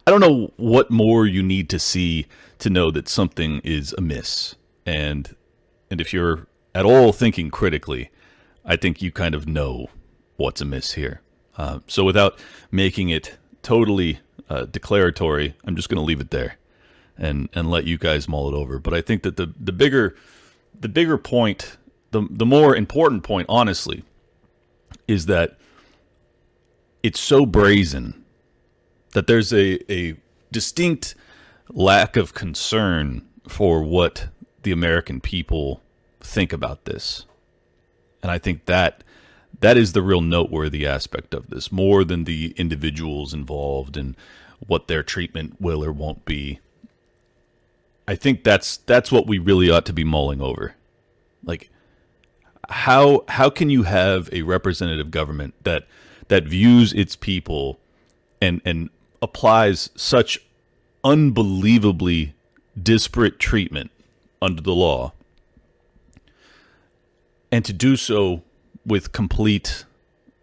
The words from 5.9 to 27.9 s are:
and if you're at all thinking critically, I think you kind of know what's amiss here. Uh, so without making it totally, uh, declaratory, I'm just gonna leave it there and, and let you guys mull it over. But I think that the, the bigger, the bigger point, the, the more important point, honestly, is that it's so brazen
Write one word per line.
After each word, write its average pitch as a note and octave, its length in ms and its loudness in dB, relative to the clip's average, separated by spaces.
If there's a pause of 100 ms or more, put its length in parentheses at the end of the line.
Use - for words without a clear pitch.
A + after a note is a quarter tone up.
and E2+ 100 -6
if D#2+ 100 -10
you're E2+ 360 -2 (260)
at F#2+ 120 0
all B2 260 6
thinking F#2+ 400 -2
critically, D2 580 -4 (560)
I F2 120 0
think F2 240 -4
you F2+ 100 -4
kind E2 240 -4
of D2+ 120 -8
know C2+ 420 -6 (480)
what's C2 240 -4
amiss C#2 320 -8
here. - 280 -10 (340)
Uh, D2 300 -10
so - 180 -2
without F#2+ 360 2 (320)
making F#2+ 380 0
it - 280 -6 (240)
totally, G2+ 580 0 (300)
uh, B1+ 160 -6
declaratory, D#2+ 880 -2 (100)
I'm F2+ 100 -6
just F2 120 -8
gonna - 140 -4
leave D#2 180 -2
it C2 120 -12
there C2 260 -6 (600)
and, D2 360 -4
and E2+ 160 -4
let E2+ 160 -2
you E2 120 -2
guys D2+ 300 -2
mull D2 200 -4
it C#2+ 80 -4
over. C2+ 240 -6
But D2 140 -4
I E2+ 80 0
think A2 220 -2
that - 140 -6
the, E2 220 -6
the F#2+ 120 -6
bigger, B2 440 2 (640)
the A2+ 100 -10
bigger D#3+ 280 0
point, A2 600 -2 (320)
the, G#2+ 200 -2
the A2+ 160 -2
more C#3 300 6
important B2 480 0
point, F#2 260 -4
honestly, G#2 540 0 (1040)
is F#2 200 -2
that E2+ 320 0 (1400)
it's - 160 -2
so C#3 260 4
brazen F#2+ 800 2 (840)